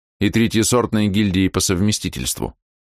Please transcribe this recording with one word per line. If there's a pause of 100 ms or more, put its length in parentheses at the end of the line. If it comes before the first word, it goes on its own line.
(200)
и
третьесортной
гильдией
по
совместительству. (380)